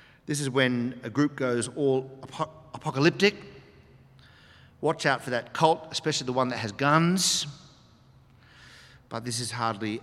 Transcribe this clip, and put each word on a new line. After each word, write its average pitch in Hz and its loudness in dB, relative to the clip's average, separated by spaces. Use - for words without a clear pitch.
This 147 -2
is 139 -2
when 123 2
a 123 -8
group 143 0
goes 123 0
all 135 0
apo-, 151 -6
apocalyptic. 156 2
Watch 151 -2
out 139 2
for 131 -8
that 120 -4
cult, - 2
especially - -4
the 127 -2
one 127 2
that 117 -6
has 110 -4
guns. 156 2
But 117 -8
this 120 -4
is 113 -6
hardly 113 -2